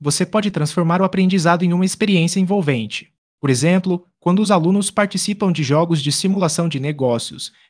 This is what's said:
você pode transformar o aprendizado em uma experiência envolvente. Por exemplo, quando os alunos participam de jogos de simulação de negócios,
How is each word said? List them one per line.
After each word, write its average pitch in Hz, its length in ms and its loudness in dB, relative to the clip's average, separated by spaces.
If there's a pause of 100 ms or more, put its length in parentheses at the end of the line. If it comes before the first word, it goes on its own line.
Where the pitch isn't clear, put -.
você 147 240 0
pode 208 240 0
transformar 170 500 0
o 190 60 2
aprendizado 185 580 2
em 175 100 2
uma 180 120 2
experiência 190 540 0
envolvente. 147 680 -2 (300)
Por 139 120 0
exemplo, 175 520 0 (160)
quando 180 200 2
os 208 100 0
alunos 190 400 2
participam 202 600 -2
de 156 100 -2
jogos 151 400 2
de 143 100 -2
simulação 185 560 0
de 143 120 -4
negócios, 131 760 -4 (160)